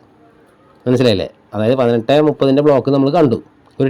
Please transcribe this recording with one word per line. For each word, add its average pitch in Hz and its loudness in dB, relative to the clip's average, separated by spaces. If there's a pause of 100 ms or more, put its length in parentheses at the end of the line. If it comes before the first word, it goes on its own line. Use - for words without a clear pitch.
(880)
മനസ്സിലായില്ലേ? 120 0 (260)
അതായത് 110 -2
പതിനെട്ട് 120 0 (140)
മുപ്പതിൻ്റെ 139 0
ബ്ലോക്ക് 135 2
നമ്മൾ 135 0 (100)
കണ്ടു, 143 0 (420)
ഒരു 135 0